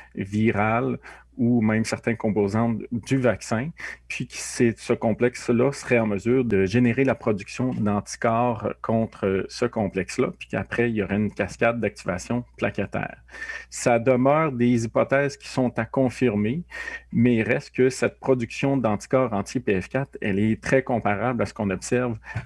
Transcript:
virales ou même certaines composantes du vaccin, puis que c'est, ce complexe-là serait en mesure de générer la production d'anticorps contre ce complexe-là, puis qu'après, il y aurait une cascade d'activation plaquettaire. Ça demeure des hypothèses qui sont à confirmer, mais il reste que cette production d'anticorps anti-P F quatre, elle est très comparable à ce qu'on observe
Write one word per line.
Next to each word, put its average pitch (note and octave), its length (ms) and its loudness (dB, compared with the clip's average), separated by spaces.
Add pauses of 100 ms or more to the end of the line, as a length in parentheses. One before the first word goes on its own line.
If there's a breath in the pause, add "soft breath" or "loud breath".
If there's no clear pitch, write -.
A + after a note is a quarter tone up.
(160 loud breath)
virales G#2+ 800 0 (400 loud breath)
ou A#2+ 220 2
même A2 240 4
certaines A2+ 320 -2
composantes A2 600 0 (160)
du A#2+ 240 -2
vaccin, B2 520 0 (380 loud breath)
puis - 180 -8
que - 120 -14
c'est, - 420 0
ce - 140 -2
complexe-là A#2+ 800 0
serait - 260 0
en A2 80 2
mesure A#2 380 0
de G2+ 180 4
générer A#2+ 400 2
la C3 100 2
production B2 600 -2
d'anticorps A2+ 960 0 (120)
contre G#2+ 680 0
ce - 160 -2
complexe-là, G2+ 640 -2 (100)
puis - 80 -16
qu'après, A#2 420 -2
il A2+ 60 -2
y G#2 80 0
aurait G2 140 -2
une G#2 160 0
cascade A#2 480 -2
d'activation G#2 640 -4 (100)
plaquettaire. - 600 -4 (520 loud breath)
Ça A#2+ 300 2
demeure C3+ 540 4
des A#2+ 320 4
hypothèses C3+ 500 0
qui - 140 -20
sont B2 280 0
à A#2 60 -2
confirmer, B2 800 0 (480 loud breath)
mais A#2+ 240 4
il A2 80 2
reste B2+ 320 -2
que C3 140 4
cette A#2+ 320 -2
production C3 560 0
d'anticorps A2+ 560 0
anti-P G2+ 480 -2
F - 80 -14
quatre, - 320 -4
elle G2 180 0
est G#2+ 240 0
très C3+ 200 2
comparable A2 600 -2
à - 20 0
ce - 80 -8
qu'on G#2 160 -2
observe A#2 480 -2 (280 loud breath)